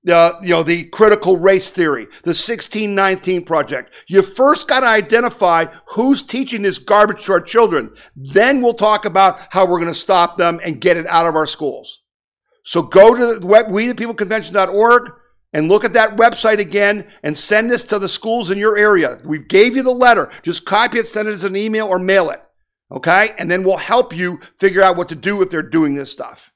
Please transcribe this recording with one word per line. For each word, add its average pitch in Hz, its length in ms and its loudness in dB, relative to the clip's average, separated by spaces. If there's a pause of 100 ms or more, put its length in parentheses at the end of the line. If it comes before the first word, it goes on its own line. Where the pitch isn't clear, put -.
(100)
uh, 170 220 6 (100)
you 185 60 -8
know, 165 160 2
the 170 220 -2
critical 208 500 2
race 185 340 2
theory, 143 380 -4 (160)
the 170 100 -2
sixteen 214 580 -2
nineteen 185 520 -2
project. 143 500 -6 (140)
You 190 120 4
first 262 460 0
gotta 262 220 0
identify 214 760 0 (240)
who's 262 340 0
teaching 240 380 -8
this 190 160 -2
garbage 208 480 0
to 190 80 0
our 170 60 2
children. 170 520 0 (240)
Then 202 440 0
we'll 240 140 0
talk 214 300 0
about 190 340 2 (120)
how 190 140 2
we're 175 140 0
gonna 170 160 -4
stop 175 420 0
them 170 280 0
and 147 160 -8
get 175 160 0
it 165 100 -8
out 170 220 0
of 156 80 -4
our 156 100 0
schools. - 560 -10 (600)
So 170 180 -4
go 208 320 6
to 233 240 -2
the 180 80 -12
web, 214 240 2
we 214 160 -2
the 247 80 -4
people 233 180 -8
convention 196 420 -6
dot 190 160 0
org 233 380 2 (440)
and 156 160 -2
look 208 160 2
at 196 80 -2
that 220 240 2
website 226 420 2
again 202 480 -2 (160)
and 151 140 -6
send 226 340 0
this 240 140 -2
to 208 160 -4
the 190 80 -6
schools 226 420 -6
in 196 80 -4
your 208 180 0
area. 185 480 2
We 151 140 -6
gave 226 380 2
you 269 80 -2
the 254 80 2
letter. 240 400 2 (100)
Just 165 220 -8
copy 220 340 2
it, 220 80 -2
send 214 220 -4
it 214 40 -4
as 185 120 -8
an 190 100 -6
email, 220 320 -4
or 185 140 -2
mail 185 300 2
it. - 120 -14 (480)
Okay? 185 480 0
And 190 120 -8
then 185 120 -2
we'll 185 140 0
help 226 380 -2
you 180 240 -8 (200)
figure 190 240 0
out 185 140 4
what 175 140 -6
to 165 40 -10
do 196 280 -6
if - 60 0
they're 156 140 -6
doing 147 320 0
this 139 160 -10
stuff. - 460 -16